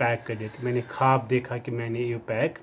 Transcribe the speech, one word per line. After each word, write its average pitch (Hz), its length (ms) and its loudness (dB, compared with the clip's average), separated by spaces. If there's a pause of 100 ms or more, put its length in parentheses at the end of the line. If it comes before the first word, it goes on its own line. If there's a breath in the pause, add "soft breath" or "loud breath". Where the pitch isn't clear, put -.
packed 117 400 0
it, 107 220 -8
मैंने 123 160 0
ख्वाब 131 460 2
देखा 123 320 0
कि 127 120 -8
मैंने 117 300 -2
ये 120 160 -2
पैक 113 460 -2